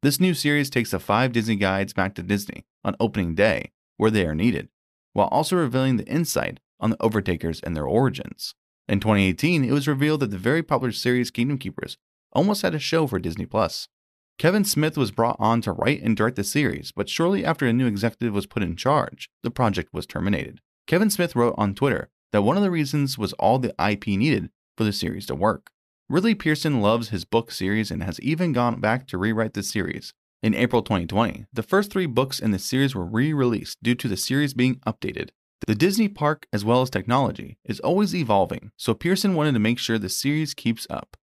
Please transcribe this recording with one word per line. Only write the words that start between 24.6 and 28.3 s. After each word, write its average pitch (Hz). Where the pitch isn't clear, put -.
for -
the 104
series 92
to 69
work. 92
Ridley 190
Pearson 151
loves 110
his 90
book 113
series 101
and 85
has 92
even 160